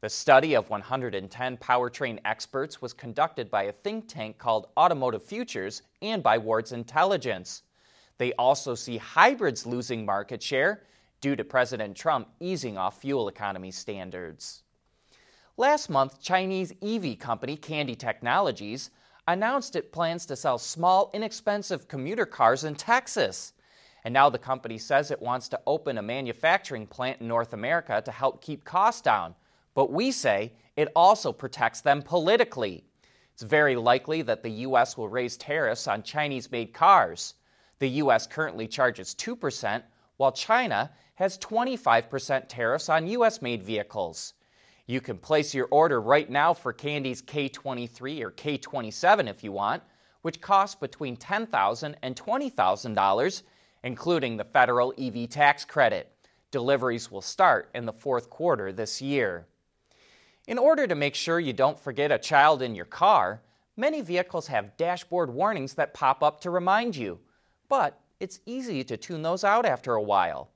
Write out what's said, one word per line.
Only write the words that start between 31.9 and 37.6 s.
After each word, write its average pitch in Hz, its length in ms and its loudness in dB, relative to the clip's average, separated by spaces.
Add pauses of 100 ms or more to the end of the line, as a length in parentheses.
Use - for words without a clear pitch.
politically. 160 840 0 (480)
It's - 100 -20
very 143 320 4
likely 131 480 2
that 113 220 -2
the 117 60 -6
U 123 260 -2
S 120 200 4
will 110 120 -6
raise 120 280 -4
tariffs 139 520 -4
on 107 160 -2
Chinese-made 131 680 -6
cars. 160 600 4 (460)